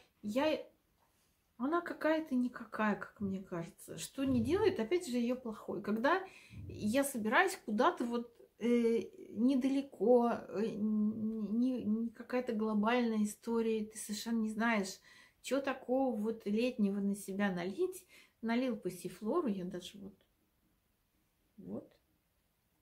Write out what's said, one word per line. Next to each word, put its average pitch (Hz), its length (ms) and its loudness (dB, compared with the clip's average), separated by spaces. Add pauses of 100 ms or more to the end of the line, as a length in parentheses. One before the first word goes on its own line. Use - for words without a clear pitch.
(220)
я, 262 400 0 (960)
она 311 240 0
какая-то 311 520 0
никакая, 226 640 0
как - 240 -14
мне 196 220 -4
кажется. 165 560 -10
Что - 260 -4
не 262 160 4
делает, 339 400 2
опять 349 260 0
же, 247 120 -2
её 240 180 0
плохой. 214 460 -8
Когда 262 400 2 (440)
я 240 380 0
собираюсь 269 640 0
куда-то 262 380 2
вот, 233 300 -4 (260)
э, 233 420 4 (260)
недалеко, 247 1000 4
э, - 400 -2
не, 220 1120 0
не 220 240 0
какая-то 247 460 -4
глобальная 220 680 2
история, 226 600 0
ты 214 140 -10
совершенно 226 400 -4
не 220 100 0
знаешь, 214 500 0 (440)
чё 269 180 0
такого 262 560 0
вот 214 300 -2
летнего 208 540 2
на 196 140 0
себя 196 380 -2
налить. 208 540 -4 (340)
Налил 233 380 0
пассифлору, 220 680 -4
я 190 180 -2
даже 180 320 -10
вот, 196 160 -16 (1400)
вот, 196 340 -10 (880)